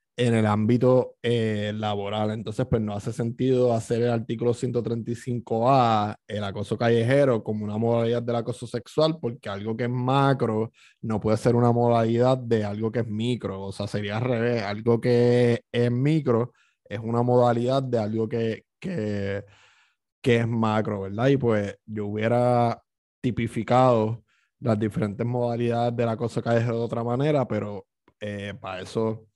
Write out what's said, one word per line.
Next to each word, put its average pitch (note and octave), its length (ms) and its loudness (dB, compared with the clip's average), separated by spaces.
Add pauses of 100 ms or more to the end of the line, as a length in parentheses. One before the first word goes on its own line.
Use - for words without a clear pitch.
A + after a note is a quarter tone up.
(180)
en A#2+ 160 2
el A2 120 4
ámbito, A#2+ 760 4
eh, A2 520 -2
laboral. G#2+ 560 -2
Entonces, A2 360 -4
pues, A#2 140 0
no G#2 140 -2
hace G#2 180 -6
sentido B2 640 0
hacer A2+ 260 -2
el A#2+ 100 0
artículo A#2 440 -2
ciento A#2+ 280 -4
treinta A2+ 280 -6
y A#2 40 -4
cinco A#2 540 -2
A, A2+ 480 4 (100)
el G#2 160 -6
acoso G2+ 360 -6
callejero, A#2 640 2
como G#2+ 200 -4
una G#2 120 -4
modalidad A#2 460 0
del A#2 140 -2
acoso A#2 300 -6
sexual, D3+ 540 -2
porque A#2 300 -8
algo G#2 260 -6
que A#2+ 80 -4
es A#2+ 60 -2
macro B2+ 840 0 (300)
no A2 180 -4
puede G#2+ 160 2
ser A#2+ 180 2
una A#2+ 160 4
modalidad A#2 680 2
de A#2 260 0
algo G#2+ 260 -4
que A#2 100 -4
es G#2+ 60 -2
micro. G#2+ 560 -4
O G2 100 -10
sea, G2+ 140 -6
sería G#2 300 -4
al A2+ 80 -2
revés. A#2+ 380 0
Algo A2 380 0
que A#2+ 720 4
es A#2+ 200 0
micro B2+ 640 2 (320)
es G#2 140 -10
una A#2 240 0
modalidad B2 600 2
de B2 160 -2
algo A2 280 -2
que, A2+ 380 -4 (160)
que, G2+ 640 -4 (800)
que A#2+ 160 4
es A2+ 100 -2
macro, A2 540 0
¿verdad? G#2 260 -2
Y, C#3+ 80 4
pues, G#2+ 480 0
yo G#2+ 220 -8
hubiera A#2+ 760 0 (380)
tipificado A#2 1000 2 (380)
las A2+ 180 0
diferentes A2 480 -2
modalidades A#2+ 680 -2
del A#2 140 0
acoso A2+ 340 -4
callejero A#2 360 0
de A#2 60 -4
otra A#2 200 -4
manera, C3+ 420 0
pero, G#2 400 -6 (320)
eh, G2+ 400 -8
para F#2 220 -10
eso... A2 560 -4